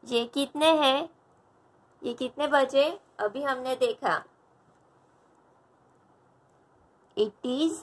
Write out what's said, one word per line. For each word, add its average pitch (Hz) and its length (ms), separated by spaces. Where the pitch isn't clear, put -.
ये 233 240
कितने 294 480
हैं, 285 340
ये 240 120
कितने 262 340
बजे? 277 400
अभी 214 240
हमने 262 320
देखा, 233 400
it 208 300
is 311 360